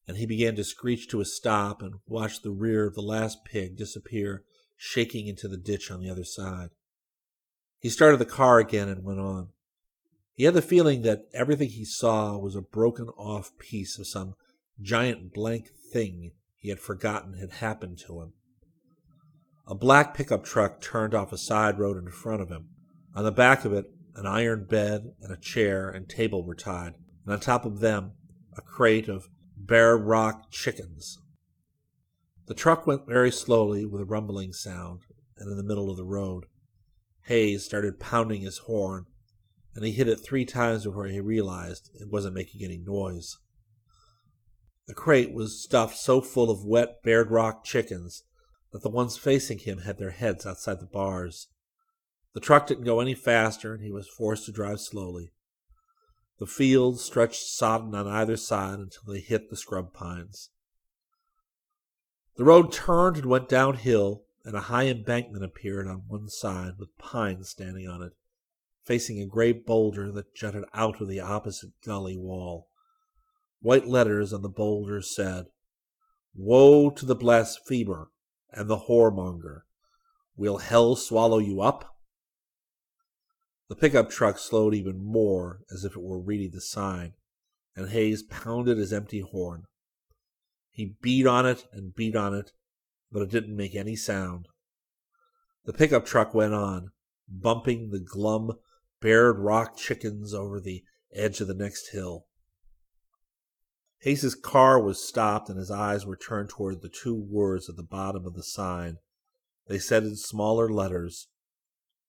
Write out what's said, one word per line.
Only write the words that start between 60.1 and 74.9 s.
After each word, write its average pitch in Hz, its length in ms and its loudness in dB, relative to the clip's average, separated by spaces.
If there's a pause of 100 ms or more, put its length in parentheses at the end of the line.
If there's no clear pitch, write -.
The 123 80 0
road 165 280 10
turned 175 440 4
and 135 100 -4
went 127 220 2
downhill, 120 760 2 (200)
and 110 100 -10
a 101 80 -4
high 120 240 0
embankment 120 580 -4
appeared 98 440 -8
on 95 180 -10
one 104 220 -10
side 92 500 -8
with - 200 -18
pines 95 500 -6
standing 92 400 -14
on 87 140 -12
it, 87 100 -14 (680)
facing 117 360 -4
a 101 80 -6
gray 113 260 2
boulder 107 600 0
that 101 220 -12
jutted 104 300 -8 (100)
out 110 260 -2
of 101 80 -6
the 95 120 -6
opposite 101 520 -8 (100)
gully 95 360 -8
wall. 90 500 -10 (920)
White 127 260 4
letters 107 480 2
on 98 80 -8
the 101 80 -8
boulder 104 500 -4